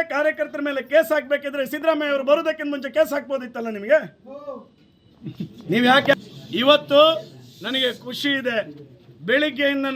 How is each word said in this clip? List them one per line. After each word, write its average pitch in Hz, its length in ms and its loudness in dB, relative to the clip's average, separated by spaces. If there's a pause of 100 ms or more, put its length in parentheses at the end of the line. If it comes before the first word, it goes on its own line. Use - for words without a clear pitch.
(140)
ಕಾರ್ಯಕರ್ತರ 302 540 -2
ಮೇಲೆ 269 140 -4
ಕೇಸ್ 311 300 2
ಹಾಕ್ಬೇಕಿದ್ರೆ 285 520 -2 (100)
ಸಿದ್ದರಾಮಯ್ಯ 302 380 0
ಅವರು 277 120 0
ಬರೋದಕ್ಕಿಂತ 311 500 0
ಮುಂಚೆ 277 160 -8
ಕೇಸ್ 311 240 2
ಹಾಕ್ಬೋದಿತ್ತಲ್ಲ 247 640 -6
ನಿಮಗೆ? 233 220 2 (1700)
ನೀವು 233 140 2
ಯಾಕೆ? 269 280 6 (500)
ಇವತ್ತು 285 380 6 (640)
ನನಗೆ 254 240 -2 (160)
ಖುಷಿ 254 260 -4 (100)
ಇದೆ, 240 160 -4 (720)
ಬೆಳಿಗ್ಗೆಯಿಂದ 277 560 0 (100)